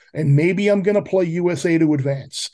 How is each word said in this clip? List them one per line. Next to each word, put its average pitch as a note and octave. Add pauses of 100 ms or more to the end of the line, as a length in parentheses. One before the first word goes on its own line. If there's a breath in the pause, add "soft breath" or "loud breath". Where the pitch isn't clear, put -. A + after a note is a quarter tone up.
(140 soft breath)
and C#3+
maybe F3+
I'm G3+
gonna G3+
play F#3+
U F3
S E3+
A E3
to D#3+
advance. C#3